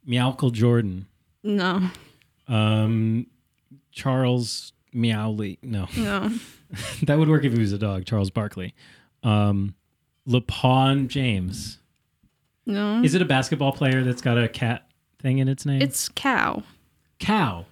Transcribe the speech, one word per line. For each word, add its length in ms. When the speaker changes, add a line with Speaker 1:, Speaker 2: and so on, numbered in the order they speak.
Speaker 1:
Meowkle 460
Jordan. 540
Speaker 2:
No. 460
Speaker 1:
Um, 760
Charles 800
Meowly. 680
No. 340
Speaker 2:
No. 400
Speaker 1:
<laughs> 40
That 140
would 100
work 160
if 80
he 80
was 120
a 60
dog, 260
Charles 260
Barkley. 440
Um, 540
LeBron 800
James. 720
Speaker 2:
No. 380
Speaker 1:
Is 100
it 80
a 20
basketball 460
player 320
that's 200
got 160
a 100
cat 400
thing 180
in 80
its 180
name? 180
Speaker 2:
It's 260
cow. 560
Speaker 1:
Cow. 520